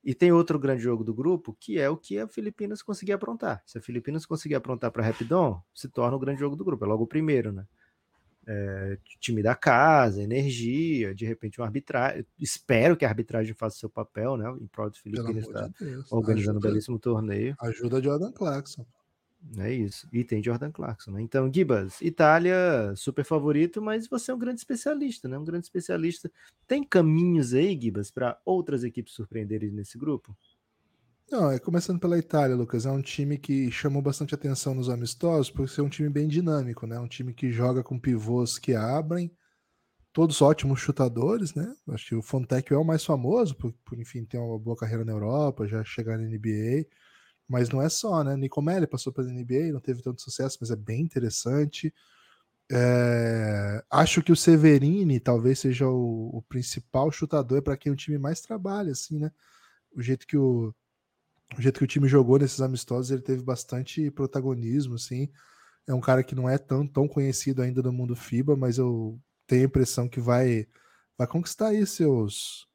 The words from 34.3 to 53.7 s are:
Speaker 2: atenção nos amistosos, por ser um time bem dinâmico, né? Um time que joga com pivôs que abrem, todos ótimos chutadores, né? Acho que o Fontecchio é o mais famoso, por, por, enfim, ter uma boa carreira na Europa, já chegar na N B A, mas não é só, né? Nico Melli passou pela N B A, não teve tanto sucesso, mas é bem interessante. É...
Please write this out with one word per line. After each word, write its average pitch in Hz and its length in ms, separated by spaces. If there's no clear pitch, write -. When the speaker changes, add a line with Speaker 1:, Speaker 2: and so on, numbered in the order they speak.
Speaker 2:
atenção 139 400
nos 127 160
amistosos, 127 600
por 135 180
ser - 120
um 143 80
time 147 200
bem 147 180
dinâmico, 147 600
né? 117 120
Um 120 80
time 127 240
que 123 200
joga 123 320
com 127 160
pivôs 120 580
que - 160
abrem, 156 580
todos 160 280
ótimos 139 380
chutadores, 143 760
né? 208 220
Acho 117 200
que 117 60
o 113 60
Fontecchio 127 540
é - 40
o 160 60
mais 160 180
famoso, 151 520
por, 117 180
por, 120 160
enfim, 117 260
ter 123 120
uma 117 200
boa 113 180
carreira 113 300
na 113 60
Europa, 113 560
já 110 160
chegar 113 340
na 113 60
N 113 140
B 110 500
A, - 80
mas 123 220
não 135 120
é 151 80
só, 170 340
né? 139 120
Nico 135 260
Melli 170 240
passou 135 260
pela 131 160
N 123 160
B 131 260
A, 151 40
não 135 60
teve 120 240
tanto 123 180
sucesso, 131 400
mas 113 80
é 120 60
bem 110 260
interessante. 147 880
É... 117 1160